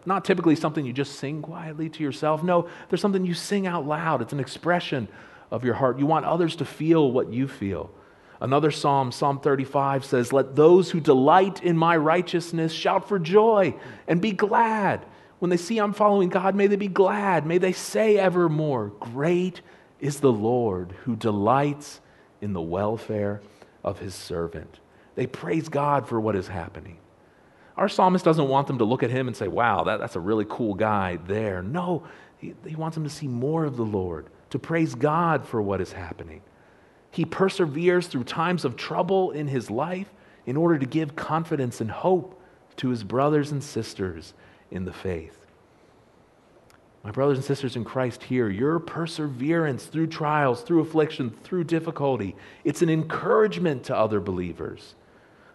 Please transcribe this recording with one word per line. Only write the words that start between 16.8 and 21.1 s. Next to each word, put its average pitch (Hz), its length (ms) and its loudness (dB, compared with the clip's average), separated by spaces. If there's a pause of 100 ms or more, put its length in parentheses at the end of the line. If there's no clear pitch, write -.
glad. 185 560 2
May 165 120 2
they 185 140 2
say 208 460 2
evermore, 156 840 2
'Great 175 640 -2 (380)
is 143 200 -4
the 139 120 6
Lord 107 640 0 (100)
who 120 120 -4